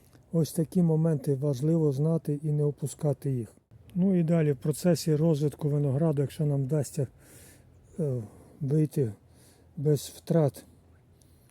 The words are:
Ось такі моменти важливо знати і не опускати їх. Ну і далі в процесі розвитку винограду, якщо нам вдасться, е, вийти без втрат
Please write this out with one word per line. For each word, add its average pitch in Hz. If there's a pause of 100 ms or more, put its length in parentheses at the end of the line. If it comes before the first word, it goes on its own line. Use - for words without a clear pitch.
(320)
Ось 165
такі 175
моменти 160
важливо 147
знати 151
і 156
не 147
опускати 147
їх. 120 (460)
Ну 185
і 175
далі 160
в 135
процесі 151
розвитку 151
винограду, 143
якщо 147
нам 139
вдасться, 143 (920)
е, 131 (380)
вийти 147 (640)
без 147
втрат - (880)